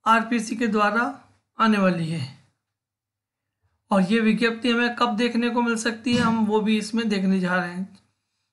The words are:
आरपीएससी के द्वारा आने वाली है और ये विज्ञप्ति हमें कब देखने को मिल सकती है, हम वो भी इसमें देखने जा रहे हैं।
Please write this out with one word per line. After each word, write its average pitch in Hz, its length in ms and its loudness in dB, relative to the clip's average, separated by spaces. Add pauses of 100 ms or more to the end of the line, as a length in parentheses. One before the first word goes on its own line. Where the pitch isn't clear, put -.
आरपीएससी 226 480 0
के 240 120 -2
द्वारा 214 600 -2 (300)
आने 220 180 4
वाली 180 300 0
है 156 300 -8 (1500)
और 196 100 4
ये 202 180 2
विज्ञप्ति 226 520 2
हमें 240 240 0
कब 226 220 0
देखने 233 320 0
को 240 120 0
मिल 233 140 0
सकती 226 380 -4
है, 247 80 2
हम 226 240 2
वो 214 160 2
भी 214 160 0
इसमें 220 320 -4
देखने 190 300 0
जा 180 160 -2
रहे 175 180 -4
हैं। 185 260 -10 (540)